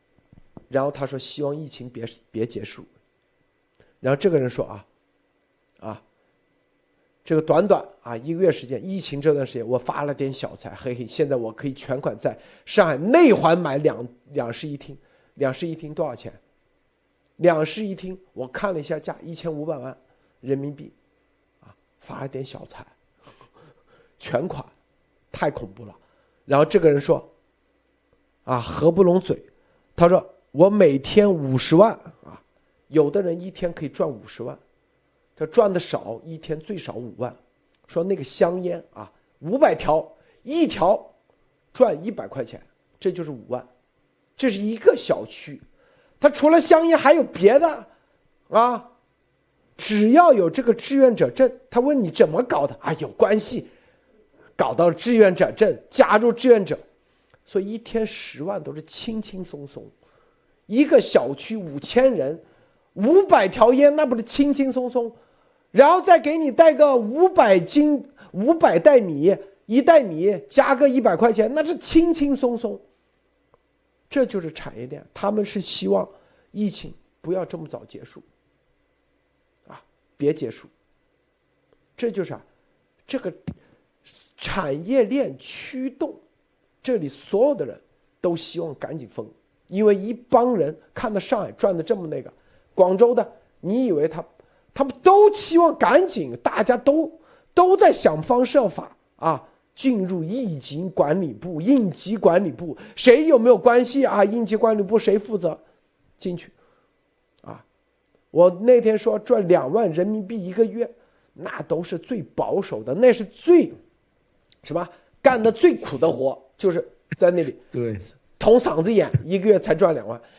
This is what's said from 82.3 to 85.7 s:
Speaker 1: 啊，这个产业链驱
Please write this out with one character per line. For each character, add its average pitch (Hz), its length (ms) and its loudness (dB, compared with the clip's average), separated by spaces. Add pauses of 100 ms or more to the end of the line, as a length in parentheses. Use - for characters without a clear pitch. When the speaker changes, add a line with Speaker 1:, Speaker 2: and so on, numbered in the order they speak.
Speaker 1:
啊， - 80 -16 (640)
这 175 140 -8
个 - 140 -10 (1040)
产 160 480 -6
业 247 180 2
链 202 340 -4
驱 - 520 -12